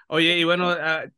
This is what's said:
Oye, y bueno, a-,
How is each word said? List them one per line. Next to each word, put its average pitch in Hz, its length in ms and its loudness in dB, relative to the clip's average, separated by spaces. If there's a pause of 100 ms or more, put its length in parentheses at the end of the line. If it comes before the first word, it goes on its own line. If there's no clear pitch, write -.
Oye, 165 300 2
y 170 60 2
bueno, 175 260 0
a-, 160 360 -4 (100)